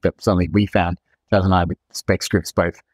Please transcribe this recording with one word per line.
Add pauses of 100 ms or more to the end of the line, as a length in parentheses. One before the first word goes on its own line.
that
certainly
we
found, (340)
Chaz
and
I,
with (160)
spec
scripts,
both (140)